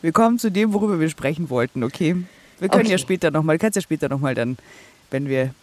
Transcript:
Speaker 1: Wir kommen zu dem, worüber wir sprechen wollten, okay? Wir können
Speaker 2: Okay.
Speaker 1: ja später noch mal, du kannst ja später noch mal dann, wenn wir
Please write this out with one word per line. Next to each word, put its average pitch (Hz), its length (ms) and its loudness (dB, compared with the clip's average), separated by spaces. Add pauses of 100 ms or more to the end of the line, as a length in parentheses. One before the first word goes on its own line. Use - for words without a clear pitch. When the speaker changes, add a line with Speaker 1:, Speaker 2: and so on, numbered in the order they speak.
Speaker 1:
Wir 165 120 -2
kommen 226 260 4
zu 233 100 0
dem, 208 240 2
worüber 202 260 0
wir 160 100 2
sprechen 151 400 -4
wollten, 127 340 -2
okay? 160 320 -2 (440)
Wir 190 100 -2
können - 160 4
Speaker 2:
Okay. 214 80 0
Speaker 1:
ja 185 40 2
später 180 340 0
noch 156 120 0
mal, 156 140 2
du - 20 0
kannst 220 160 0
ja 196 60 -2
später 156 280 -4
noch 135 100 -4
mal 135 140 -2
dann, 120 240 -4 (540)
wenn 139 160 -4
wir 131 360 -2